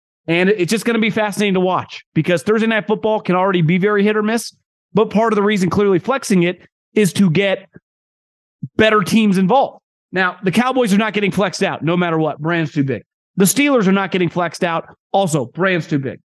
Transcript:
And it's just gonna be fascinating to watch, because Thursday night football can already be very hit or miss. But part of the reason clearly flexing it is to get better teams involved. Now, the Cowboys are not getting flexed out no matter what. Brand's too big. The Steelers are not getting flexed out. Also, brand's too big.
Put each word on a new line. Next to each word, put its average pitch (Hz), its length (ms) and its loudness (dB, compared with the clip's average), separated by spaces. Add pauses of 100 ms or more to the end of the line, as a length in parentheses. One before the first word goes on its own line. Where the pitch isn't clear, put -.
(260)
And 180 240 2
it's 180 200 0
just 220 140 -2
gonna 233 140 0
be 220 120 0
fascinating 208 440 -2
to 190 60 0
watch, 180 440 -4 (100)
because 165 280 0
Thursday 220 240 0
night 220 200 0
football 214 340 -2
can 190 140 -2
already 185 280 2
be 170 160 2
very 202 260 2
hit 214 120 0
or 214 60 0
miss. 220 320 -4 (380)
But 214 180 0
part 220 220 2
of 214 40 0
the 202 60 2
reason 196 280 0
clearly 196 280 2
flexing 214 440 0
it 180 240 -4 (280)
is 208 200 2
to 196 160 2
get 190 380 -2 (1080)
better 214 260 4
teams 202 360 2
involved. 208 440 0 (300)
Now, 180 300 -2
the 190 80 0
Cowboys 247 420 0
are 202 60 4
not 220 140 0
getting 202 180 -2
flexed 185 320 -2
out 160 220 -4
no 165 120 0
matter 175 220 0
what. 151 220 -2
Brand's 160 320 -2
too 143 120 0
big. 123 180 -4 (340)
The 190 80 4
Steelers 262 420 2
are 190 60 4
not 196 180 0
getting 180 180 0
flexed 170 360 -4
out. 165 220 -4 (260)
Also, 156 340 0
brand's 175 400 -2
too 151 120 -2
big. 120 200 -6 (140)